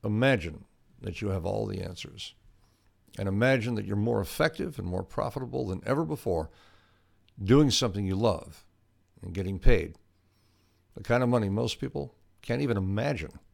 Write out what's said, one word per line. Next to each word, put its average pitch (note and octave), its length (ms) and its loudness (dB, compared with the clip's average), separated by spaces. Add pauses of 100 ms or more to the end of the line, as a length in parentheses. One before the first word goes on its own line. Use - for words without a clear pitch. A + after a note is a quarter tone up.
Imagine G#2 600 0 (360)
that G2 220 -8
you G2+ 60 -2
have F#2+ 160 -2
all G#2 200 -2
the G2 160 -6
answers. - 540 -12 (800)
And G2+ 100 -2
imagine A#2 460 2
that G#2+ 120 -4
you're G2 100 -2
more G#2+ 260 2
effective D#3 560 -2
and C#3+ 100 -6
more F2+ 160 -4
profitable B2+ 640 -6
than F#2 220 -6
ever D3 180 0
before F2+ 460 -4 (920)
doing C3 280 8
something G2+ 340 0
you F#2+ 100 0
love F2 480 -2 (600)
and F2+ 120 -12
getting F#2+ 240 -4
paid. F#2 360 6 (1000)
The - 80 -14
kind A#2+ 180 2
of B2 80 2
money A#2 180 2
most A2 320 -2
people C3+ 360 -8 (260)
can't A#2+ 200 -4
even B2 140 0
imagine G2+ 640 -4 (140)